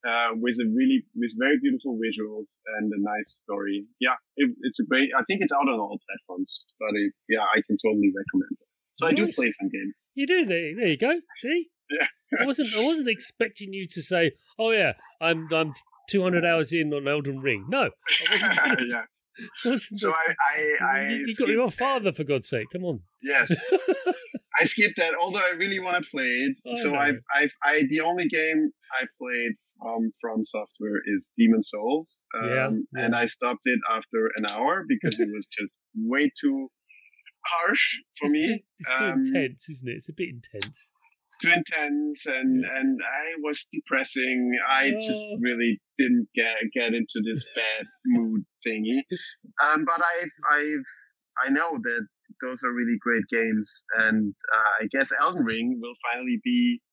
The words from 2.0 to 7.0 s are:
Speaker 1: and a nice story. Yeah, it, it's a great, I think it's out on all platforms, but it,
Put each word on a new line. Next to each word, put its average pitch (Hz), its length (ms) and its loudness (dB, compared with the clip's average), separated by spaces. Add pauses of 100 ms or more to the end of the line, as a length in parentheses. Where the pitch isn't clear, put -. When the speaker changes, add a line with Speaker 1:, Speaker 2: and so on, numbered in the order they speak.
Speaker 1:
and 107 160 -2
a - 40 -4
nice 107 460 -4
story. 101 420 -4 (140)
Yeah, 127 160 2 (220)
it, 139 120 4 (120)
it's 123 180 -4
a 113 60 0
great, 131 300 2
I 127 120 2
think 196 160 0
it's 147 80 0
out 139 160 2
on 123 100 2
all 104 300 -4
platforms, - 580 -10 (140)
but 107 160 -2
it, 101 160 2 (160)